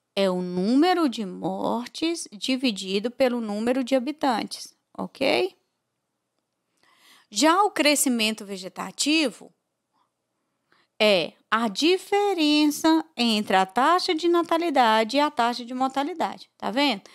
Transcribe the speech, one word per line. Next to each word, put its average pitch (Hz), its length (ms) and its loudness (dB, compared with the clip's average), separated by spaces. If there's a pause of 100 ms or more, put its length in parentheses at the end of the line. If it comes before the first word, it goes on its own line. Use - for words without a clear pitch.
(180)
é 196 120 2
o 180 100 -2
número 254 720 2
de 220 160 -8
mortes 220 1040 -6
dividido 208 800 -2
pelo 247 280 0
número 233 460 -2
de 247 100 -2
habitantes, 254 800 -4 (220)
ok? 220 580 -2 (1800)
Já 311 340 4
o 415 60 2
crescimento 254 720 0
vegetativo 196 1120 -4 (1500)
é 202 360 2 (160)
a 226 180 0
diferença 320 1400 2 (100)
entre 214 420 0
a 190 100 4
taxa 320 480 2
de 320 120 -2
natalidade 277 920 2
e - 20 4
a 294 100 2
taxa 240 360 -4
de 254 80 -12
mortalidade, 269 840 -4
tá - 140 -8
vendo? 240 320 0 (120)